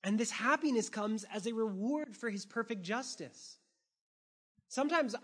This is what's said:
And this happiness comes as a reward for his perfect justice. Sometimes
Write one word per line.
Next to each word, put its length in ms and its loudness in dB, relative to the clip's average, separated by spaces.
And 160 4
this 100 2
happiness 580 4
comes 360 -2
as 220 -6
a 60 0
reward 640 0
for 140 -2
his 160 -4
perfect 380 -4
justice. 720 -6
Sometimes 560 2